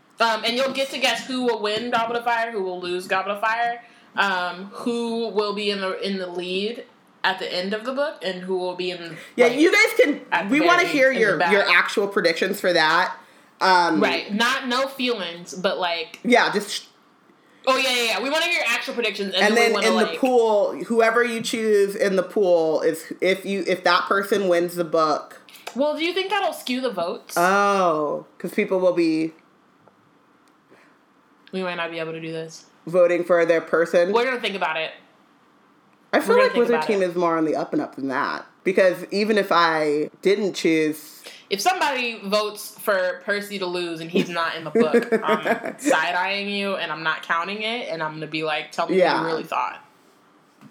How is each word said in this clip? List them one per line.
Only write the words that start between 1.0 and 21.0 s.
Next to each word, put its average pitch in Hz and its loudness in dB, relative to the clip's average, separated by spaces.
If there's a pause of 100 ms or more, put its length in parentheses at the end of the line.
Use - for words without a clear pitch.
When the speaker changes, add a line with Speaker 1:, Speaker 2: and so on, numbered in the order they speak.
Speaker 1:
who 254 -4
will 226 0
win 214 -4
Goblet 233 0
of 233 -6
Fire, 233 0
who 202 -4
will 180 -6
lose 180 -6
Goblet 190 -2
of 202 -12
Fire, 233 -2 (320)
um, 185 -2
who 233 -4
will 208 -2
be 208 -4
in 202 -4
the, 185 -4
in 196 -4
the 185 -6
lead 185 -6 (380)
at 185 0
the 180 -8
end 190 -4
of 220 -8
the 262 -6
book, 294 -4
and 180 -6
who 185 -4
will 180 -4
be 180 -6
in, 170 -12 (200)
Speaker 2:
Yeah, 240 6
Speaker 1:
like, 254 0
Speaker 2:
you 349 6
guys 427 4
can, 294 2 (100)
Speaker 1:
at 170 0
the 196 -6
Speaker 2:
we 285 4
wanna 349 4
Speaker 1:
very 349 0
Speaker 2:
hear 262 4
Speaker 1:
in 262 0
the 226 0
Speaker 2:
your, 190 2
Speaker 1:
back. 175 2
Speaker 2:
your 202 6
actual 196 2
predictions 190 0
for 185 2
that. 165 2 (480)
Um, 175 4
Speaker 1:
Right. 180 0
Not, 254 0
no 262 0
feelings, 196 -6
but, 180 -2
like, 170 -6
Speaker 2:
Yeah, 208 4
just - -6 (840)
Speaker 1:
Oh, 262 4
yeah, 262 0
yeah, 240 0
yeah. 214 -2
We 269 -4
wanna 320 0
hear 339 -2
actual 240 -2
predictions, 208 -4
and 196 4
Speaker 2:
And 220 4
Speaker 1:
then 233 4
we 202 0
Speaker 2:
then 220 4
Speaker 1:
wanna, 220 2
Speaker 2:
in - 4
the - -4
Speaker 1:
like - -10
Speaker 2:
pool, 226 4 (140)
whoever 226 4